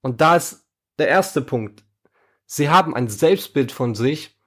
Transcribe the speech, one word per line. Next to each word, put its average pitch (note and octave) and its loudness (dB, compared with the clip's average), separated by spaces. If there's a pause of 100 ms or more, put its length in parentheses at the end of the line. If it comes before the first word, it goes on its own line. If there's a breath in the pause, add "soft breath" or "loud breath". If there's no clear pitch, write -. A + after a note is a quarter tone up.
Und C3 -4
da E3 6
ist - -6 (320)
der - 0
erste F3+ 0
Punkt. A2+ -8 (640)
Sie D3 -4
haben D#3+ 4
ein B2 -2
Selbstbild D3 0
von A#2+ -4
sich C3+ -4 (120)